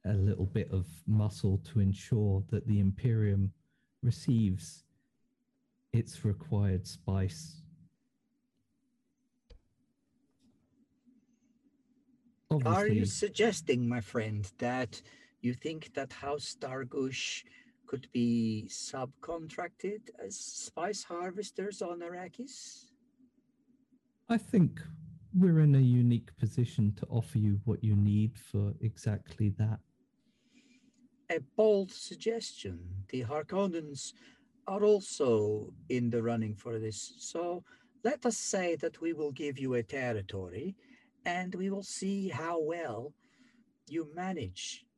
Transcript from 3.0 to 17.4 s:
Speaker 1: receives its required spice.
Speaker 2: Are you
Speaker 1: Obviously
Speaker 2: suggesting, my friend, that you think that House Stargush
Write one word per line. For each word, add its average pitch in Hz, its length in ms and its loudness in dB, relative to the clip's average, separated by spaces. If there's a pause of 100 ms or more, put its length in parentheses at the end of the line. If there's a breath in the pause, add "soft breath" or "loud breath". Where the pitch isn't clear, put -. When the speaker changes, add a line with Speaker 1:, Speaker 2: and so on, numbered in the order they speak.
Speaker 1:
receives 113 840 0 (1080)
its - 320 -2
required 101 640 2
spice. - 760 -4 (4000)
Speaker 2:
Are 156 60 2
you 135 100 2
Speaker 1:
Obviously 110 400 4
Speaker 2:
suggesting, 131 840 0
my 120 120 0
friend, 107 580 -4
that 123 440 -4 (380 loud breath)
you 123 140 0
think 160 400 -10
that 135 180 -6
House 143 460 -6
Stargush 131 840 -6 (420 loud breath)